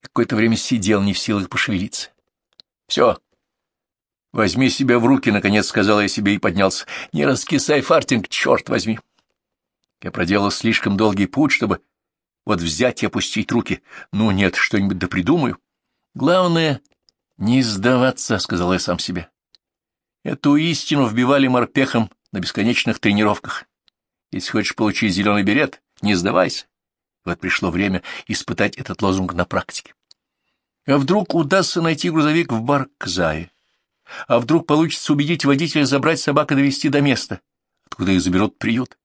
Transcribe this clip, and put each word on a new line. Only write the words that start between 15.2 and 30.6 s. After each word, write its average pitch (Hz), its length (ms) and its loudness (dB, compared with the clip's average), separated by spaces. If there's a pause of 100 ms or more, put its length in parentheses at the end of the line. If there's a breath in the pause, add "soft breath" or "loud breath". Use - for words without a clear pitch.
«Главное — 165 680 2 (560)
не 120 240 2
сдаваться», — 123 760 0
сказал 90 340 0
я 92 60 0
сам 90 180 -4
себе. 87 320 -8 (1000)
Эту 143 300 2
истину 151 500 0
вбивали 127 400 2
морпехам 123 640 0 (220)
на 95 80 -6
бесконечных 107 580 -2
тренировках. 104 640 0 (680)
«Если - 220 -8
хочешь 107 240 -2
получить 107 380 0
зелёный 101 300 2
берет, 131 380 0 (200)
не 101 140 2
сдавайся». 92 500 0 (580)
Вот 87 160 -6
пришло 92 320 -2
время 95 320 -2 (240 loud breath)
испытать - 480 -4
этот - 260 -10
лозунг 95 320 0
на 90 120 -2
практике. - 480 -8 (920)